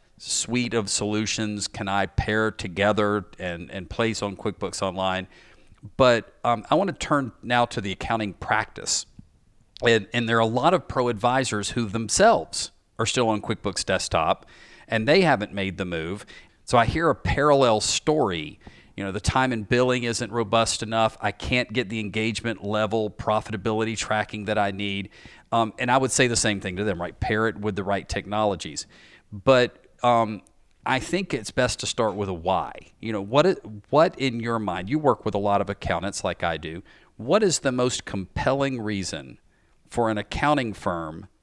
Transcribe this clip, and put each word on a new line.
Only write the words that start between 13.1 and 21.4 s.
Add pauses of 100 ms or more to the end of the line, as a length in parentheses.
on
QuickBooks
Desktop, (420)
and
they
haven't
made
the
move. (380)
So
I
hear
a
parallel
story. (360)
You
know,
the
time
and
billing
isn't
robust
enough.
I
can't